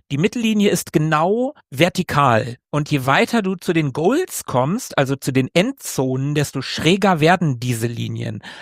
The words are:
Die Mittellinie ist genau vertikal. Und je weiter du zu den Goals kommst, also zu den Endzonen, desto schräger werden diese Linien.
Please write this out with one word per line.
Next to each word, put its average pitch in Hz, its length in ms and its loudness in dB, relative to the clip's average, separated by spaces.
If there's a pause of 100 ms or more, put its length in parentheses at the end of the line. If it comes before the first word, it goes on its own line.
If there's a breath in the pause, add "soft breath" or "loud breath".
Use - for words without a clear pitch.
(120)
Die 139 80 -2
Mittellinie 220 500 0
ist - 240 -4
genau 170 640 0 (160 soft breath)
vertikal. 135 880 2 (120)
Und 147 220 -2
je 131 160 -2
weiter 214 340 2
du 190 140 -2
zu 180 180 -4
den 151 200 0
Goals 247 520 -2
kommst, 143 500 -2
also 139 200 0
zu - 160 -6
den 131 200 2
Endzonen, 143 840 -2
desto 143 260 -2
schräger 185 580 2
werden 160 400 4
diese 117 280 -2
Linien. 113 560 -6 (180 loud breath)